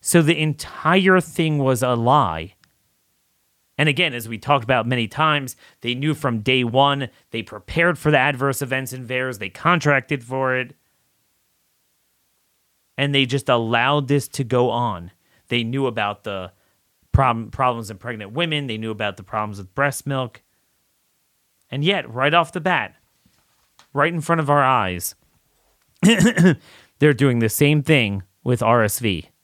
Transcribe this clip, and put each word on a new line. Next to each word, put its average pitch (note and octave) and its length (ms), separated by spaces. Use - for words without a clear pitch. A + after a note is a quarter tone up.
So - 200
the D#3+ 180
entire F3 800
thing D#3+ 400
was C3 240
a B2 120
lie. A#2 600
And D3+ 100
again, D3+ 240
as A#2 160
we A#2 80
talked C#3 260
about A#2 240
many A#2+ 220
times, D3 480
they A#2+ 140
knew C#3+ 200
from B2 280
day B2+ 200
one, C3+ 460
they A#2 120
prepared D#3+ 560
for D3+ 120
the D3+ 80
adverse C3+ 420
events C3 320
in B2+ 140
vaers, B2+ 320
they G2+ 100
contracted D3 720
for C3 320
it, B2+ 220
and C#3+ 160
they C#3 100
just C3 240
allowed B2 600
this C#3+ 200
to - 160
go B2 260
on. G#2+ 400
They A#2+ 160
knew C3 220
about G#2 360
the F#2+ 300
problem, A2+ 400
problems A#2 400
in G#2 80
pregnant G#2+ 340
women, D3+ 360
they A2 100
knew A2 140
about G#2 240
the G2 80
problems G#2+ 340
with F#2+ 160
breast C#3 320
milk, C3 360
and C3+ 140
yet, D#3+ 300
right C3+ 220
off E3 180
the F3+ 80
bat, D3+ 340
right D3 200
in E3+ 80
front E3 200
of C#3+ 100
our C#3+ 120
eyes, G#2 540
<coughs> - 380
they're E3+ 1120
doing B2+ 280
the A2+ 80
same D3 340
thing A2 400
with B2 180
R A2+ 220
S G#2 160
V. G2 300